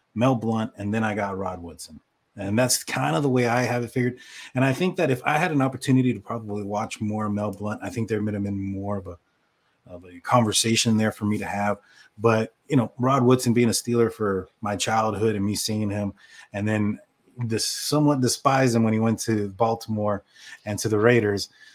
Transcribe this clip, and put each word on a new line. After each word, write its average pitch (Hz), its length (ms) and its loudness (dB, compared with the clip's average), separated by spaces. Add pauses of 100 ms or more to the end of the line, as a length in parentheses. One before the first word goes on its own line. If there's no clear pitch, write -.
(140)
Mel 127 220 2
Blount, 113 420 -2
and 101 160 -4
then 113 100 0
I 107 100 -2
got 98 240 -4
Rod 92 240 -8
Woodson. - 380 -16 (380)
And 101 200 -2
that's 123 260 2
kind 143 320 -2
of 156 80 0
the 143 60 2
way 127 180 2
I 120 160 2
have 120 200 -2
it 113 80 -8
figured. 127 260 -2 (380)
And 127 80 2
I 135 100 4
think 180 240 0
that 156 140 2
if 127 140 0
I 147 120 2
had 170 140 0
an 143 100 2
opportunity 131 520 2
to 101 60 -6
probably 104 440 -8
watch 104 380 -6
more 107 280 -2
Mel 104 220 -2
Blount, 104 320 -8
I 98 60 -8
think 113 180 -4
there 107 140 -2
might 107 120 -2
have 101 100 -2
been 101 160 -4
more 98 380 -6
of 95 100 -10
a, 87 100 -14 (720)
of 90 180 -16
a 87 160 -20
conversation 113 760 2
there 107 140 2
for - 140 -6
me 104 120 0
to 101 80 -6
have. 101 320 -2 (400)
But, 113 360 2 (160)
you 151 80 2
know, 113 200 2
Rod 131 260 2
Woodson 127 300 4
being 120 140 4
a 107 60 2
Steeler 117 380 0
for 98 360 -4 (140)
my 104 140 -4
childhood 110 600 0
and 98 100 -2
me 104 100 -2
seeing 107 340 -2
him, 101 240 -2 (400)
and 104 140 -4
then 107 320 0 (380)
this 113 280 -2
somewhat 147 560 0
despise 131 520 2
him 117 100 4
when 110 100 2
he 110 60 2
went 113 200 2
to 104 300 -2
Baltimore 104 760 -2 (420)
and 104 140 -4
to - 80 -4
the 104 100 2
Raiders. 107 520 4 (260)